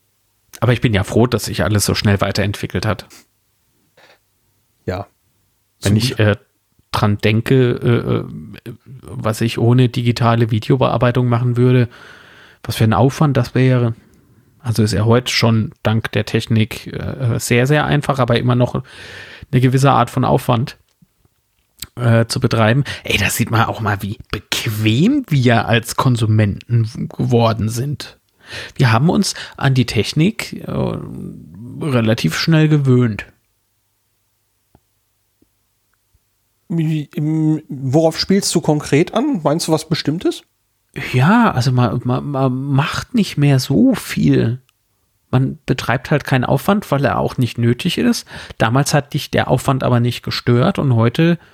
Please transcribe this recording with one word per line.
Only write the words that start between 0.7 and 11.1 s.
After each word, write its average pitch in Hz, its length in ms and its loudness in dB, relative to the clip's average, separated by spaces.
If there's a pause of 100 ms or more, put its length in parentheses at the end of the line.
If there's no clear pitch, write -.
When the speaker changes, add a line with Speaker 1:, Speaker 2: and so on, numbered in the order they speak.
Speaker 1:
ich 113 80 0
bin 117 140 0
ja 95 100 0
froh, 113 240 2
dass - 180 -4
sich 104 160 -4
alles 101 240 0
so - 80 0
schnell 101 280 0
weiterentwickelt 101 640 -4
hat. 104 200 -6 (1800)
Speaker 2:
Ja. - 220 -8 (760)
Speaker 1:
Wenn 98 80 0
Speaker 2:
Zum 107 80 4
Speaker 1:
ich, 120 220 -2
äh, 107 180 2 (540)
dran 104 260 0
denke, 120 540 2
äh, - 1000 -4
äh, 123 40 -16 (120)
was 117 560 -8
ich 117 160 -2
ohne 123 320 4
digitale 117 640 0
Videobearbeitung 123 760 0